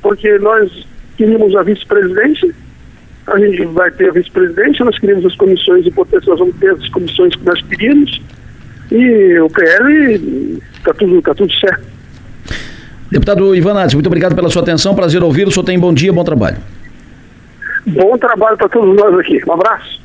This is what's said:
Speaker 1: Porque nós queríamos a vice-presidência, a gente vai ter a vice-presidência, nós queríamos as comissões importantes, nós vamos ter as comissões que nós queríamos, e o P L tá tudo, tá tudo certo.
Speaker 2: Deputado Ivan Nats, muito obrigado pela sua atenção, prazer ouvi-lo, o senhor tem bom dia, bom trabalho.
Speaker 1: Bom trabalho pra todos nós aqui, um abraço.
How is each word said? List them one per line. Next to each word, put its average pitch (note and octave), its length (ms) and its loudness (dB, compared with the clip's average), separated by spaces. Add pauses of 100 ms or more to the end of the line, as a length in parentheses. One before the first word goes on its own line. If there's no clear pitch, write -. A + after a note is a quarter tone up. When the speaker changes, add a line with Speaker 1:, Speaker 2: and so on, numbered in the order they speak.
Speaker 1:
Porque G3+ 380 0
nós G#3+ 480 0 (280)
queríamos G#3+ 400 2
a G3+ 60 2
vice-presidência, G#3 880 0 (760)
a G#3 100 0
gente G3 280 2
vai E3+ 260 0
ter F#3 180 0
a E3 40 -4
vice-presidência, F3+ 720 0
nós A#3 140 0
queríamos G3 280 0
as F3 100 0
comissões F3+ 500 2
importantes, F3+ 420 -2
nós E3+ 120 0
vamos F3+ 160 0
ter F#3+ 160 0
as - 180 -6
comissões F3+ 460 -2
que - 100 -8
nós E3+ 160 0
queríamos, C#4 580 0 (720)
e A3 480 4
o D#3+ 100 2
P F#3 120 -2
L G#3 1000 0 (200)
tá D#3+ 120 0
tudo, F3+ 260 2
tá D3 140 -2
tudo G3 180 -2
certo. - 300 -2 (1300)
Speaker 2:
Deputado G3 440 2
Ivan F3+ 180 2
Nats, F3+ 200 0
muito D3 140 0
obrigado E3+ 280 0
pela B3 140 0
sua F3 120 0
atenção, F3 340 0
prazer F3+ 280 0
ouvi-lo, E3+ 260 2
o - 20 0
senhor F3+ 140 -2
tem F3+ 120 -2
bom F3 160 2
dia, F3+ 200 2
bom E3+ 100 0
trabalho. B2+ 340 -2 (1300)
Speaker 1:
Bom F#3+ 320 2
trabalho A3 380 0
pra F#3+ 140 -2
todos G3+ 260 2
nós G3+ 240 4
aqui, - 280 -2
um E3+ 40 -2
abraço. F#3+ 540 -4